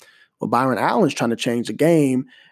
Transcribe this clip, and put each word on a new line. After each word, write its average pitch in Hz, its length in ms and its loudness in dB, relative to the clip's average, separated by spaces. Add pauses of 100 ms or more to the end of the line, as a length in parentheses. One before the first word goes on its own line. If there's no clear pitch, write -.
(380)
Well, - 100 -4
Byron 120 300 0
Allen's 165 340 0
trying 117 180 -2
to 113 60 -2
change 120 300 -4
the 113 80 -8
game, 139 500 2 (280)